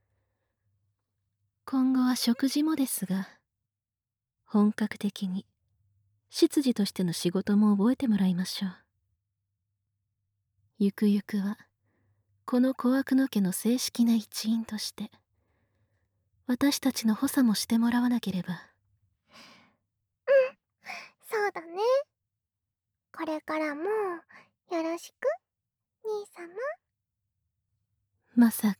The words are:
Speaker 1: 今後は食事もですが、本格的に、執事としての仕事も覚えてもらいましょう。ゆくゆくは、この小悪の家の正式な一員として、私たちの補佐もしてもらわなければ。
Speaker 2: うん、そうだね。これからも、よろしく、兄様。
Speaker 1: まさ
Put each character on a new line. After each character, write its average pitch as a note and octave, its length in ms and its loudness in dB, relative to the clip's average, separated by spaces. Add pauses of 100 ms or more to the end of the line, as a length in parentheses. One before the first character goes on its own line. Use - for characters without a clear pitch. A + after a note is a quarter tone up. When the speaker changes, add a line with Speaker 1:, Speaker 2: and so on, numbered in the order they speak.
(1600)
Speaker 1:
今 C4 280 0
後 B3+ 100 4
は B3+ 120 2
食 A#3+ 320 0
事 D4 160 0
も D#4 140 0
で C4+ 100 0
す - 180 -6
が、 F#3+ 240 -2 (1160)
本 G#3 280 2
格 - 240 -4
的 - 300 -6
に、 F#3 180 -6 (840)
執 - 320 2
事 B3+ 120 2
と G3+ 100 0
し - 80 -4
て - 100 -4
の F3 100 0
仕 - 180 -2
事 G3 260 0
も G#3 200 6
覚 G#3 160 4
え C4 40 -2
て C#4 100 -4
も G#3+ 100 2
ら G3 120 2
い F#3 80 2
ま F#3 80 -2
し - 200 -8
ょ F#3 40 -2
う。 F3 80 -12 (2000)
ゆ G3+ 140 2
く G#3+ 160 0
ゆ G3+ 140 2
く - 160 -6
は、 G3+ 200 -4 (840)
こ B3 160 0
の C4 140 2
小 B3 220 0
悪 C4+ 200 0
の C4+ 120 4
家 G#3+ 120 -2
の F#3 100 2
正 A3+ 280 0
式 - 260 -2
な A#3 100 4
一 - 300 -4
員 A3+ 200 0
と G#3+ 140 -8
し - 140 -10
て、 G#3 180 -12 (1400)
私 C#4 320 0
た C4 160 0
ち - 120 -2
の A3 80 4
補 C#4 120 -2
佐 C#4 180 2
も A3 100 4
し - 120 -4
て A#3 100 2
も A#3 140 2
ら A#3+ 100 2
わ B3 80 2
な A#3+ 120 0
け F#3+ 120 -6
れ F3+ 100 -4
ば。 F3+ 120 -8
Speaker 2:
う - 20 -8
ん、 - 20 -10 (2750)
そ G#4+ 160 -2
う F#4+ 60 -4
だ F4 80 -12
ね。 E4+ 220 -8 (1300)
こ D#4+ 120 -10
れ D#4 160 -6
か D#4 160 -8
ら D#4 160 -4
も、 D4 80 -12
よ F#4 1000 -6
ろ E4 140 -4
し - 240 -16
く、 - 60 -4 (800)
兄 G#4 180 -6 (100)
様。 F4 140 -16 (1900)
Speaker 1:
ま A#3 160 6
さ G#3 300 0